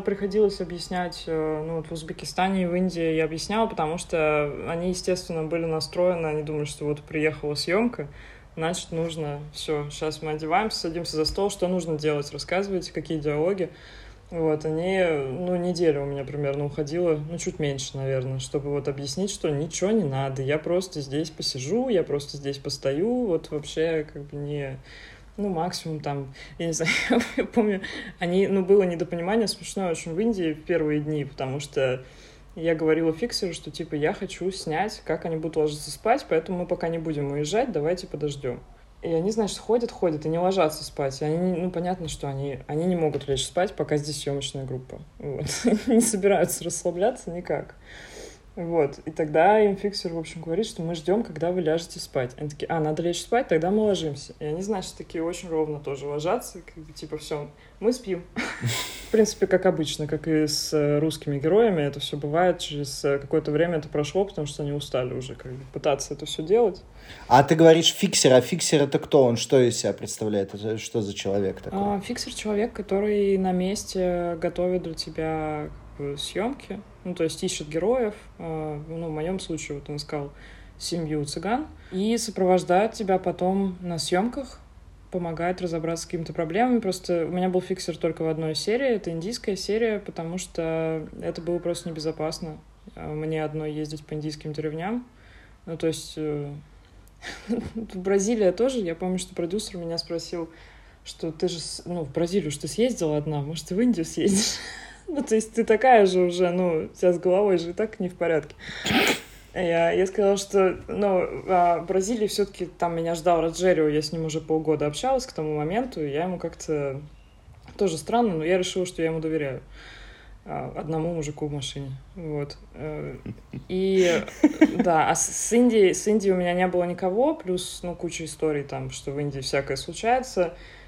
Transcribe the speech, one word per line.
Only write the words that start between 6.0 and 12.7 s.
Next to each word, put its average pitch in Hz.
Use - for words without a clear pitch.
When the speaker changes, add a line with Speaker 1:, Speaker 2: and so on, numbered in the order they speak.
Speaker 1:
они 151
думали, 147
что -
вот 147
приехала 151
съемка, 180
значит, 165
нужно, 160
все, 147
щас 151
мы 156
одеваемся, 165
садимся 165
за 156
стол, 196
что 190
нужно 165
делать, 147
рассказывайте, 180